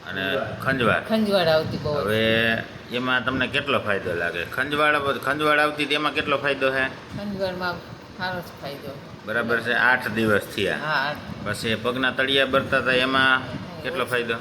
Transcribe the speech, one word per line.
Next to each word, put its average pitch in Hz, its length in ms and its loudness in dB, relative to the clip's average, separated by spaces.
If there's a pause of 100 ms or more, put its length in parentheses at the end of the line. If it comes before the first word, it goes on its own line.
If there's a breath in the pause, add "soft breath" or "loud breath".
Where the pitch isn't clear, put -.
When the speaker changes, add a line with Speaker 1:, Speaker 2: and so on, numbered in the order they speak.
Speaker 1:
અને 95 200 -4 (360)
ખંજવાળ? 117 440 2
Speaker 2:
ખંજવાળ 202 440 2
આવતી 156 300 2
બહુ 147 160 -2
જ. 147 40 0
Speaker 1:
હવે 113 640 2 (260)
એમાં 127 340 0
તમને 131 240 0
કેટલો 131 320 0
ફાયદો 92 360 0
લાગે? 85 300 -2
ખંજવાળ, 147 760 0
ખંજવાળ 147 400 2
આવતી 151 260 2
તેમાં 147 280 0
કેટલો 143 240 0
ફાયદો 135 340 0
છે? 131 180 0 (220)
Speaker 2:
ખંજવાળમાં 185 640 -4 (360)
સારો 185 280 -6
જ 165 140 -12
ફાયદો. 143 380 -12 (300)
Speaker 1:
બરાબર 117 400 0
છે. 117 140 0
આઠ 120 340 2
દિવસ 107 360 2
થયા. 87 320 -2
Speaker 2:
હા, 147 240 -2
આઠ. 147 200 -4 (200)
Speaker 1:
પછી 107 340 -2
પગના 123 360 0
તળિયા 135 340 2
બળતા 135 360 2
હતા, 127 120 2
એમાં 131 400 4
Speaker 2:
એમાં - 480 -4
Speaker 1:
કેટલો 127 220 -2
Speaker 2:
ઓછો, 110 80 -2
Speaker 1:
ફાયદો? 117 300 0